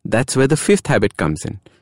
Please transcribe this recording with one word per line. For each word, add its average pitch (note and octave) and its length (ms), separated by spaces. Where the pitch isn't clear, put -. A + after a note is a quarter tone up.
That's B2 320
where C3+ 100
the D3+ 80
fifth G3+ 300
habit G#2+ 320
comes D#2 260
in, - 160